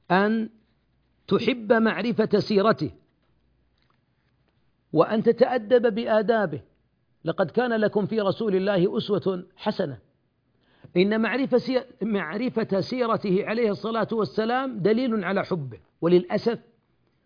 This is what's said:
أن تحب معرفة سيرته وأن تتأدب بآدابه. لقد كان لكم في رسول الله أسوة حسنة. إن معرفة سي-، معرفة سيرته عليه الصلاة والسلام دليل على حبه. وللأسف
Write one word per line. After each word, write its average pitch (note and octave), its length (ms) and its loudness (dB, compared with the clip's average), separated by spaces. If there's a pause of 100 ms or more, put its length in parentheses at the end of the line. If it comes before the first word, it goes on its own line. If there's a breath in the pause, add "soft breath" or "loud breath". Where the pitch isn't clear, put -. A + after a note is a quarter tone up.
(100)
أن G#3+ 380 2 (800)
تحب A#3 440 0
معرفة G#3+ 640 2
سيرته G3 520 2 (2000)
وأن G3+ 300 2
تتأدب A#3 720 2
بآدابه. A3 640 0 (640)
لقد E3 260 -2
كان A#3+ 220 0
لكم G#3+ 340 0
في A3 140 -2
رسول G3 360 0
الله F#3+ 400 0
أسوة F#3 500 -2 (100)
حسنة. D#3+ 420 -4 (960 soft breath)
إن G#3 240 2
معرفة A#3+ 380 0
سي-، B3+ 260 -2 (180)
معرفة G3+ 800 -2
سيرته G#3+ 640 0
عليه A3 240 0
الصلاة A3 420 -4
والسلام A#3 640 -2
دليل A3 460 2
على F#3 200 -2
حبه. C#3 340 -6 (220)
وللأسف F3+ 580 2 (680)